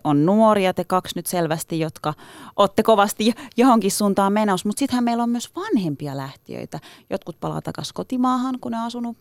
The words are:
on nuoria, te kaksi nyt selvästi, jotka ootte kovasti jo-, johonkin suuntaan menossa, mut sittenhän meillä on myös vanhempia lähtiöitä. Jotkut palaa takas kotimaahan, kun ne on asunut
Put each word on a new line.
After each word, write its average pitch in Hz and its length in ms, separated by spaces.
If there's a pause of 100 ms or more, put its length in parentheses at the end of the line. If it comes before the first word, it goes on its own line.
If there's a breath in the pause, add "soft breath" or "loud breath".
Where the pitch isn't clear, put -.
on 147 220
nuoria, 202 480
te 180 100
kaksi 185 320
nyt 170 100
selvästi, 165 540
jotka 156 340 (420 loud breath)
ootte 202 260
kovasti 214 440
jo-, 233 60 (240 loud breath)
johonkin 233 340
suuntaan 196 420
menossa, 208 360
mut 208 100
sittenhän 247 260
meillä 233 180
on 240 80
myös 240 260
vanhempia 175 600
lähtiöitä. 135 640 (300 loud breath)
Jotkut - 300
palaa 156 220
takas 165 300
kotimaahan, 254 680
kun 240 120
ne 226 60
on 226 60
asunut 233 360